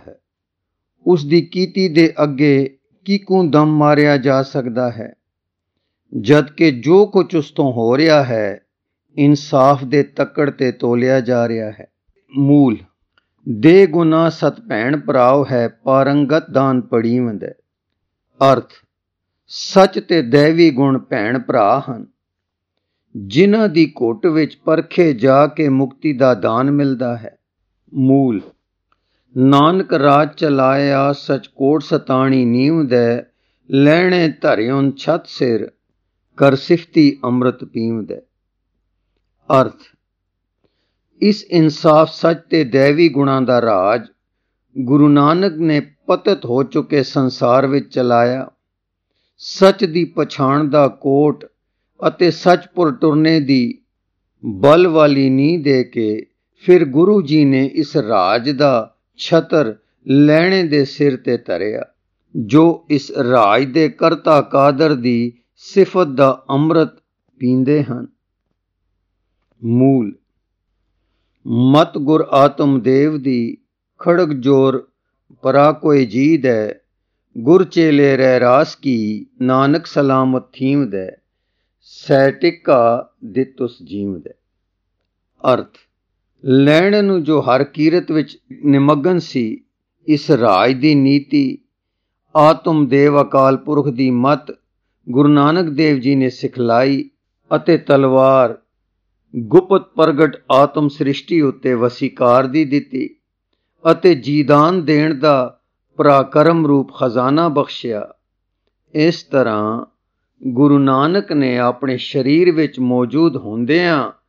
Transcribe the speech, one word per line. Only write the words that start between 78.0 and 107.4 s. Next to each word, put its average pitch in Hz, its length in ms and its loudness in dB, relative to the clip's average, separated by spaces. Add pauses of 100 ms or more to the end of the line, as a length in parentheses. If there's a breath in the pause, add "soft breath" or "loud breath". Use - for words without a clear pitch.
ਰਹਿ 127 220 2
ਰਾਸ 127 360 2
ਕੀ 107 500 -6 (160)
ਨਾਨਕ 135 440 0
ਸਲਾਮਤ 131 680 -2
ਥੀਮ 135 360 -4
ਦੈ, 95 220 -10 (720)
ਸੈ 139 500 0
ਟਿੱਕਾ 135 800 0 (160)
ਦਿੱਤ 127 360 -6
ਉਸ 120 220 -10
ਜੀਵ 101 360 -10
ਦੈ।" - 120 -20 (1200)
ਅਰਥ, - 220 -6 (680)
ਲੈਣ 156 600 2
ਨੂੰ 190 180 -2
ਜੋ 147 180 0
ਹਰ 131 220 0
ਕੀਰਤ 160 480 -2
ਵਿੱਚ 151 260 -4 (280)
ਨਿਮਗਨ 143 540 2
ਸੀ, 117 440 -8 (440)
ਇਸ 151 240 -2
ਰਾਜ 113 420 2
ਦੀ 143 220 0
ਨੀਤੀ 139 640 0 (800)
ਆਤਮ 156 520 2
ਦੇਵ 143 340 2
ਅਕਾਲ 135 360 2
ਪੁਰਖ 143 360 -4
ਦੀ 131 160 -2
ਮਤ 135 480 -2 (520)
ਗੁਰੂ 135 180 2
ਨਾਨਕ 147 420 2
ਦੇਵ 147 300 -2
ਜੀ 135 160 -2
ਨੇ 131 140 0
ਸਿਖਲਾਈ 123 800 -4 (460)
ਅਤੇ 156 220 0
ਤਲਵਾਰ 131 800 2 (800)
ਗੁਪਤ 175 460 2
ਪ੍ਰਗਟ 156 560 -2 (140)
ਆਤਮ 143 360 2
ਸ੍ਰਿਸ਼ਟੀ 143 540 -4
ਉੱਤੇ 131 320 -4
ਵਸੀਕਾਰ 123 760 0
ਦੀ 151 180 -2
ਦਿੱਤੀ 135 500 -6 (760)
ਅਤੇ 175 240 4
ਜੀਦਾਨ 147 680 0
ਦੇਣ 151 340 0
ਦਾ 135 400 0 (380)
ਪਰਾਕਰਮ 151 680 2
ਰੂਪ 139 260 0
ਖਜ਼ਾਨਾ 135 560 -2